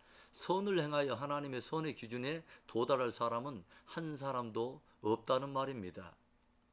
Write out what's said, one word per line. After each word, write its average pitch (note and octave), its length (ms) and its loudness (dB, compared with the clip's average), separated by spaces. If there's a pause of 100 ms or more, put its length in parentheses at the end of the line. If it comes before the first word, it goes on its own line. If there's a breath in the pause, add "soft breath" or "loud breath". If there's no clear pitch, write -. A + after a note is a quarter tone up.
(320 loud breath)
선을 F#3+ 480 2
행하여 D3 340 2
하나님의 C#3+ 460 -2
선의 D#3 340 -2
기준에 B2+ 500 -4 (220 loud breath)
도달할 B2 440 4
사람은 A#2 540 -2 (200 loud breath)
한 D#3+ 320 -6
사람도 B2+ 640 -2 (220 soft breath)
없다는 B2+ 480 2
말입니다. A2+ 640 -4 (580)